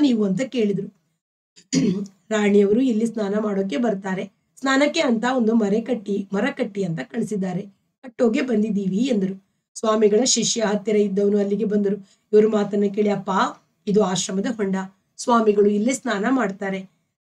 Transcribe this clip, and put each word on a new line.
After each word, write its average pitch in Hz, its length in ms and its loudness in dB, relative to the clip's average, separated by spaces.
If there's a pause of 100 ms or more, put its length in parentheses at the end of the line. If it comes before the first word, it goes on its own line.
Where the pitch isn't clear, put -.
ನೀವು?" 240 240 4
ಅಂತ 190 180 0
ಕೇಳಿದ್ರು. 208 540 -2 (760)
<clears throat> 208 420 -2 (160)
"ರಾಣಿಯವರು 208 500 4
ಇಲ್ಲಿ 233 260 2
ಸ್ನಾನ 208 320 -4
ಮಾಡೋಕೆ 202 380 -2
ಬರ್ತಾರೆ, 196 560 -4 (240)
ಸ್ನಾನಕ್ಕೆ 294 440 0
ಅಂತ 240 240 0 (120)
ಒಂದು 226 180 2
ಮರೆ 208 260 2
ಕಟ್ಟಿ, 208 520 -4
ಮರ 214 180 -2
ಕಟ್ಟಿ 214 340 -4
ಅಂತ 165 160 -4
ಕಳಿಸಿದ್ದಾರೆ, 196 600 -6 (400)
ಕಟ್ಟೋಗೆ 247 380 -2
ಬಂದಿದ್ದೀವಿ" 208 560 -2
ಎಂದರು. 202 500 -2 (280)
ಸ್ವಾಮಿಗಳ 220 500 2
ಶಿಷ್ಯ 233 400 0
ಹತ್ತಿರ 214 320 0
ಇದ್ದವನು 202 420 2
ಅಲ್ಲಿಗೆ 202 260 0
ಬಂದರು. 202 320 0 (360)
ಇವ್ರ 214 140 6
ಮಾತನ್ನ 208 380 0 (100)
ಕೇಳಿ, 208 160 2
"ಅಪ್ಪ, 196 200 -4 (560)
ಇದು 208 160 4
ಆಶ್ರಮದ 190 440 -2 (100)
ಹೊಂಡ, 190 200 -2 (400)
ಸ್ವಾಮಿಗಳು 208 540 2
ಇಲ್ಲೇ 208 220 0
ಸ್ನಾನ 214 380 -4
ಮಾಡ್ತಾರೆ, 196 600 -4 (320)